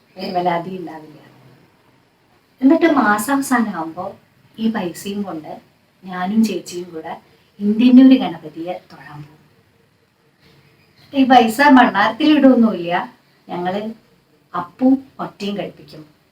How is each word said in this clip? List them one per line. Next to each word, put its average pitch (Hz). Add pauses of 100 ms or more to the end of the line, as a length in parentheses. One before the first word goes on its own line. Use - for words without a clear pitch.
(180)
വേവലാതി 180
ഉണ്ടാവില്ല. 156 (1300)
എന്നിട്ട് 320
മാസാവസാനം 240
ആവുമ്പോ 160 (420)
ഈ 226
പൈസയും 202
കൊണ്ട് 165 (420)
ഞാനും 185
ചേച്ചിയും 175
കൂടെ 160 (380)
ഇന്ത്യന്നൂര് 254
ഗണപതിയെ 165 (180)
തൊഴാൻ 147
പോകും. - (1800)
ഈ 269
പൈസ 240
ഭണ്ണാരത്തിൽ 254
ഇടുവൊന്നുമില്ല, 208 (360)
ഞങ്ങള് 190 (640)
അപ്പവും 262 (120)
ഒറ്റയും 202
കഴിപ്പിക്കും. 160 (260)